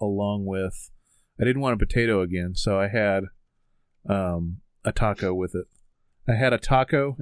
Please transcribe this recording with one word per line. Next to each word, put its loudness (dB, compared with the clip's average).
along -2
with, -6
I 2
didn't 2
want 2
a 4
potato 2
again, -2
so 0
I 2
had, 0
um, -2
a 0
taco 0
with -4
it. -4
I 4
had 2
a 2
taco 2